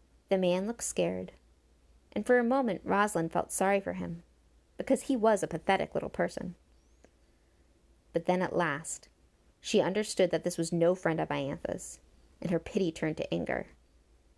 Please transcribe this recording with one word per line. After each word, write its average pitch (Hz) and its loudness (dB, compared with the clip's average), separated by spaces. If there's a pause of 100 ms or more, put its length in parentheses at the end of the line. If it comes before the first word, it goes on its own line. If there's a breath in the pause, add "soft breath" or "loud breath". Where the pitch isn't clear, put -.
(300)
The 196 4
man 185 2
looked 226 -6
scared, 180 -2 (800)
and 214 -4
for 247 6
a 240 4
moment 247 0
Rosalind 190 0
felt - -2
sorry 196 2
for 180 -4
him, 175 -8 (540)
because - 0
he 269 0
was 214 4
a - 0
pathetic - 0
little - -4
person. 180 -4 (1600)
But 170 -4
then 185 4
at - -2
last, 160 -4 (500)
she - 2
understood 190 2
that 165 -2
this 180 -4
was 165 -2
no 170 4
friend 165 0
of 156 -2
Ianthe's, 147 -6 (400)
and 175 -4
her 170 2
pity 185 -2
turned 156 -4
to - -6
anger. - -2 (720)